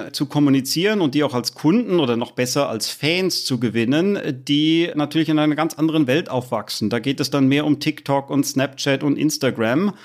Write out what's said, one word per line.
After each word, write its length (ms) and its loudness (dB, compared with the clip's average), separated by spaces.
zu 140 -2
kommunizieren 760 2
und 140 0
die 80 2
auch 100 0
als 220 -4
Kunden 460 2
oder 160 0
noch 160 -6
besser 360 0
als 220 -6
Fans 540 0
zu 160 -2
gewinnen, 580 0
die 480 2
natürlich 340 0
in 100 2
einer 160 2
ganz 200 -2
anderen 320 0
Welt 220 0
aufwachsen. 640 -4
Da 80 0
geht 220 -2
es 100 -4
dann 160 2
mehr 180 2
um 140 2
TikTok 500 -2
und 160 0
Snapchat 600 -2
und 120 2
Instagram. 800 0